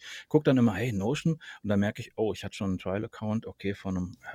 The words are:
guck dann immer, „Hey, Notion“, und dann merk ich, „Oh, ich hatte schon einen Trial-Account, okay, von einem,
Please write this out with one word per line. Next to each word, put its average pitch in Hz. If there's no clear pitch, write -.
guck 151
dann 135
immer, 117
„Hey, 113
Notion“, 123
und 104
dann 101
merk 104
ich, -
„Oh, 107
ich -
hatte 101
schon 98
einen 92
Trial-Account, 107
okay, -
von 92
einem, 90